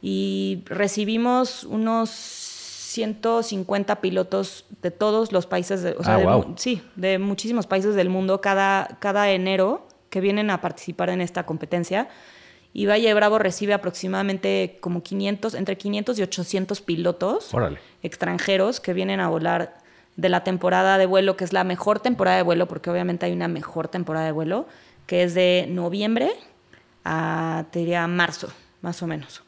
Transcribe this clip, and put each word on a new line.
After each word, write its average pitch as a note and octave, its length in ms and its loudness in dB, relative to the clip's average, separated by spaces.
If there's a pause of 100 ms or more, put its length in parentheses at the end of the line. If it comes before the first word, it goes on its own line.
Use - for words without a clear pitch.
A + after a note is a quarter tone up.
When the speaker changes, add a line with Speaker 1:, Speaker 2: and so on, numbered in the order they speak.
Speaker 1:
Y G3 640 -2
recibimos A3+ 960 0
unos A3+ 480 -2
ciento - 1300 -4
cincuenta G3+ 580 -2
pilotos F#3 640 -2 (180)
de F3 80 -2
todos G#3+ 400 0
los F3+ 160 2
países, F3+ 360 -2
de, F3 160 -2
o - 40 -4
sea, G#3+ 120 4
Speaker 2:
Ah, G#3+ 40 6
Speaker 1:
de F#3+ 60 4
Speaker 2:
guau. B2+ 240 4
Speaker 1:
mu-, F3 80 -10
sí, - 260 -2 (140)
de F#3+ 220 0
muchísimos G3+ 480 -2
países G3 280 2
del F#3 140 4
mundo F#3+ 320 2
cada, G3 600 2
cada G3+ 300 2
enero F#3+ 560 2 (220)
que F#3+ 120 -4
vienen G3+ 300 2
a F3+ 100 0
participar F3 500 -4
en F3+ 100 -2
esta F3 240 -4
competencia. F3 640 -2 (640)
Y G3+ 140 -2
Valle A3 220 4
de G#3+ 60 6
Bravo G#3+ 240 6
recibe G3+ 360 0
aproximadamente F#3+ 1040 -2
como F3 220 -4
quinientos, G3+ 520 -4
entre F#3+ 240 -4
quinientos G#3 400 -2
y G3+ 40 0
ochocientos F#3+ 580 -2
pilotos F3 760 -2
Speaker 2:
Órale. B2 240 0 (240)
Speaker 1:
extranjeros G3 760 0
que - 120 -4
vienen F#3+ 280 -2
a F3+ 80 0
volar E3 480 0 (400)
de F3+ 140 2
la F3+ 140 0
temporada F#3 520 2
de F#3+ 80 6
vuelo, F#3+ 320 4
que F#3+ 80 -4
es F3 80 -4
la F#3 120 2
mejor F#3 360 0
temporada F#3+ 380 4
de F#3 40 4
vuelo, F3 260 4
porque F3 200 -8
obviamente F3+ 380 -2
hay F3 60 0
una F3 160 -2
mejor D#3+ 400 -6
temporada D#3+ 360 -2
de D#3 80 0
vuelo, E3 340 -2 (400)
que F3+ 160 2
es F3 120 2
de F3+ 340 4
noviembre G#3 600 0 (760)
a, D#3+ 680 -2
te F3 100 -4
diría, E3+ 260 0
marzo, - 420 0 (320)
más F3 220 -8
o E3+ 40 -6
menos. D#3 420 -10